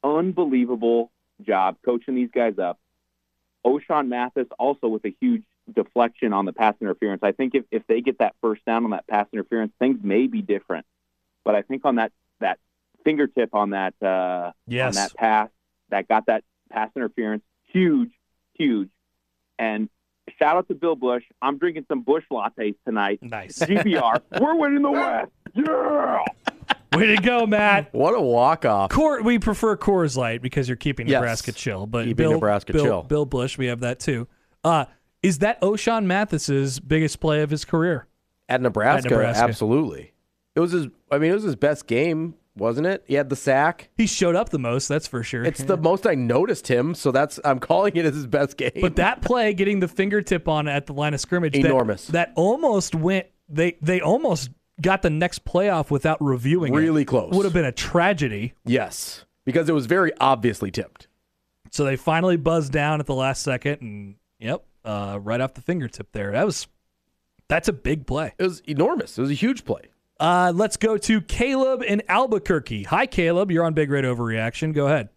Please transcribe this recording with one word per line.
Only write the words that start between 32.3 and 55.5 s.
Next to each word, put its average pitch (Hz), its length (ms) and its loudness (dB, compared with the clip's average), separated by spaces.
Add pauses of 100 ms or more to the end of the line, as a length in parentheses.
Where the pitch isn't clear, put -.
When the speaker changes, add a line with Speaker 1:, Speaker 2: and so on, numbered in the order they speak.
Speaker 3:
Nebraska 104 400 0
Speaker 2:
Bill, 147 120 2
Speaker 3:
chill. 101 200 0
Speaker 2:
Bill 151 200 0
Busch, 131 320 -4
we 131 100 -2
have 120 140 -4
that 123 200 -4
too. 123 260 -4 (380)
Uh, 156 220 2 (360)
is 175 160 2
that 208 240 0
O'Shawn 214 440 0
Mathis's 147 720 0
biggest 156 400 0
play 151 220 2
of 151 80 -2
his 151 140 -4
career? 165 420 -2 (420)
Speaker 3:
At 127 120 0
Nebraska, 123 480 2
Speaker 2:
At - 20 0
Nebraska. 113 340 2
Speaker 3:
absolutely. 110 680 -2 (420)
It 156 60 2
was 175 120 0
his, 165 140 0 (240)
I 143 80 2
mean, 160 120 2
it 185 40 2
was 214 100 -2
his 165 100 0
best 143 320 0
game, 160 480 0 (220)
wasn't 117 320 0
it? 190 180 -4
He - 80 -2
had 139 140 0
the 135 80 -4
sack. 143 600 0
Speaker 2:
He 226 120 2
showed 175 260 2
up 214 140 0
the 156 100 -4
most, 127 300 -2
that's 151 180 -4
for 117 160 -6
sure. 117 220 -6
Speaker 3:
It's 123 160 -2
Speaker 2:
Yeah. 135 60 -8
Speaker 3:
the 190 100 2
most 170 280 0
I 180 120 2
noticed 135 500 0
him, 135 300 2
so 135 160 -2
that's, 139 320 0
I'm 135 160 2
calling 190 360 2
it 170 100 2
his 143 200 -2
best 139 300 0
game. 127 240 -2
Speaker 2:
But 180 160 0
that 196 260 0
play, 226 320 2
getting 196 240 2
the 180 80 0
fingertip 196 600 0
on 151 180 0
at 143 200 -2
the 147 80 -12
line 147 200 -2
of 139 60 -4
scrimmage, 175 320 -2
that, 139 140 2
Speaker 3:
Enormous. 120 420 0
Speaker 2:
that 170 260 -2
almost 214 640 2
went, 180 300 0 (220)
they, 165 320 0
they 180 200 0
almost 180 500 0 (300)
got 190 220 2
the 175 80 2
next 160 340 -2
playoff 180 480 0